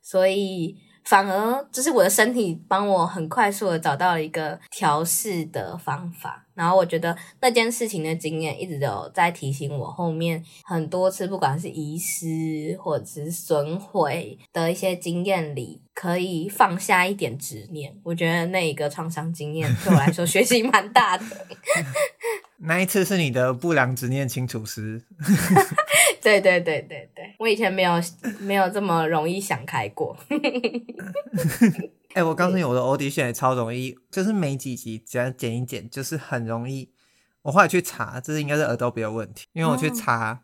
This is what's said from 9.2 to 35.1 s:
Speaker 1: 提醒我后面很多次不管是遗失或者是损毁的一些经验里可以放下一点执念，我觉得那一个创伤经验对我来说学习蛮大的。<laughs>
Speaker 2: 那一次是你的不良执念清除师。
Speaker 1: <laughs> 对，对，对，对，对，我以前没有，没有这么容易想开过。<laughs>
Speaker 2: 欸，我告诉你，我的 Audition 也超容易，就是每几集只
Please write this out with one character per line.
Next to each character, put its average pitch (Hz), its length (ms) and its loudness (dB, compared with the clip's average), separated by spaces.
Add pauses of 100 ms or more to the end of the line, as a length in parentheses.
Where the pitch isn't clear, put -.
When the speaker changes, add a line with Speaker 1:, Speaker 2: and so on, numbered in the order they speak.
Speaker 1:
提 143 200 -6
醒 139 240 -6
我 139 140 -6
后 170 220 -4
面 165 320 -2 (220)
很 160 220 -2
多 185 220 2
次 - 160 -4
不 190 140 -4
管 139 200 0
是 170 100 -8
遗 151 280 -6
失 160 840 -4
或 151 200 -2
者 147 60 -10
是 151 260 -10
损 160 480 -2
毁 170 580 -2 (140)
的 165 200 0
一 180 40 0
些 180 200 -2
经 175 280 -4
验 170 320 0
里 127 260 -10 (140)
可 175 240 -2
以 180 300 -2
放 185 280 4
下 185 300 2
一 202 60 -2
点 139 260 -4
执 - 320 -12
念， 147 320 -10
我 170 100 -4
觉 170 160 2
得 170 180 2
那 180 220 0
一 143 40 -2
个 147 160 -2
创 165 200 -8
伤 165 240 -6
经 151 220 -8
验 156 180 0 (120)
对 190 80 6
我 170 40 8
来 143 140 4
说 175 140 -2
学 190 180 4
习 240 180 4
蛮 214 300 2
大 208 260 6
的。 220 120 -6
<laughs> - 40 -14 (1300)
Speaker 2:
那 165 200 2
一 190 40 4
次 185 200 4
是 190 120 0
你 151 140 2
的 127 220 2
不 170 180 -2
良 131 240 4
执 123 140 -4
念 135 180 0
清 127 180 -4
除 113 200 -6
师。 110 360 -10 (100)
Speaker 1:
<laughs> 381 1120 4
对， 202 200 6
对， 180 180 6
对， 165 220 -2
对， - 340 -14
对， - 240 -16
我 220 80 0
以 214 80 4
前 214 160 2
没 190 120 2
有， 180 100 4 (460)
没 196 160 -2
有 196 120 4
这 202 140 -2
么 170 260 2
容 160 200 2
易 185 120 -2
想 143 260 -4
开 117 220 -4
过。 - 300 -6 (100)
<laughs> 240 1900 -2
Speaker 2:
欸， 185 60 2
我 165 140 2
告 180 140 2
诉 185 80 2
你， 180 60 2
我 123 120 2
的 123 60 2
Audition 139 460 0
也 120 40 -2
超 131 240 2
容 117 180 -2
易， 127 240 -6 (140)
就 190 100 -2
是 214 120 2
每 147 240 0
几 127 180 -6
集 113 220 -10
只 - 200 -8